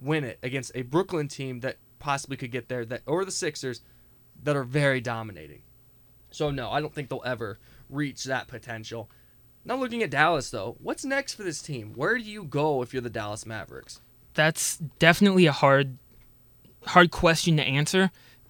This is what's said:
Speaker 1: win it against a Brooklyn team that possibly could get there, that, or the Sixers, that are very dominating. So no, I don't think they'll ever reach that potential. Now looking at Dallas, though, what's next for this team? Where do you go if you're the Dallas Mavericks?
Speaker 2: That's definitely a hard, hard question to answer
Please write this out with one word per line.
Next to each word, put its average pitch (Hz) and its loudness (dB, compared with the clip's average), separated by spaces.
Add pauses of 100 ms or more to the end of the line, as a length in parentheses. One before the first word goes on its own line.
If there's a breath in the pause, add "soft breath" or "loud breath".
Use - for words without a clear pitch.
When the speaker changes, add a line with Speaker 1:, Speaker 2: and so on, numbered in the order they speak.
Speaker 1:
win 143 -2
it 120 -10
against 131 -6
a 131 -6
Brooklyn 156 0
team 131 -10
that 127 -6 (200)
possibly 139 -4
could 123 -10
get 123 -6
there, 123 -4
that, 117 -10
or 170 0
the 185 -8
Sixers, 143 -6 (640 soft breath)
that 143 0
are 139 0
very 135 2
dominating. 110 -8 (680)
So 151 -4
no, 123 -4
I 139 0
don't 151 -6
think 143 -8
they'll 131 -6
ever 113 -4 (320 soft breath)
reach 139 -4
that 131 -4
potential. 113 -12 (540 soft breath)
Now 240 -4
looking 233 -2
at 170 -2
Dallas, 147 4
though, 107 -6
what's 269 -6
next 277 -4
for 214 -16
this 170 -6
team? 110 -10
Where 190 0
do 226 -8
you 208 -12
go 143 0
if 120 -10
you're 131 -4
the 120 -8
Dallas 107 -8
Mavericks? 90 -12 (340)
Speaker 2:
That's - 2 (220)
definitely 185 8
a 147 6
hard, 135 4 (880)
hard 180 8
question 165 2
to 147 2
answer 151 2 (400 soft breath)